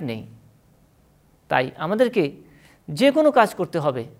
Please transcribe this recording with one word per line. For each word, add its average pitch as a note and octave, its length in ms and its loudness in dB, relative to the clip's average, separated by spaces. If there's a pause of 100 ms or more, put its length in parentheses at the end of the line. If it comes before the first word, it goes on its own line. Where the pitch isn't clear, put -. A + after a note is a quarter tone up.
নেই। A2+ 260 -8 (1200)
তাই C3 300 0
আমাদেরকে G3 540 0 (580)
যে G#3 220 2
কোনো D4+ 200 4
কাজ A3+ 240 2
করতে E3+ 240 -6
হবে C3+ 240 -4 (160)